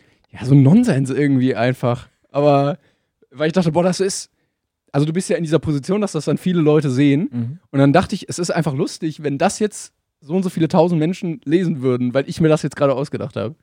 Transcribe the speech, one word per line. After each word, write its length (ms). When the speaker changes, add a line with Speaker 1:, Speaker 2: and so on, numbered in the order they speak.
Speaker 1:
ja, 140
so 100
ein 80
Nonsens 460
irgendwie 460
einfach. 520
Aber 460
weil 160
ich 60
dachte, 180
boah, 120
das 160
ist, 300
also 140
du 80
bist 160
ja 80
in 60
dieser 160
Position, 420
dass 120
das 120
dann 120
viele 240
Leute 280
sehen. 420
Speaker 2:
Mhm. 280
Speaker 1:
Und 80
dann 140
dachte 220
ich, 140
es 100
ist 120
einfach 220
lustig, 500
wenn 140
das 220
jetzt 340
so 160
und 80
so 60
viele 180
tausend 320
Menschen 460
lesen 360
würden, 320
weil 160
ich 120
mir 80
das 120
jetzt 140
gerade 180
ausgedacht 420
habe. 280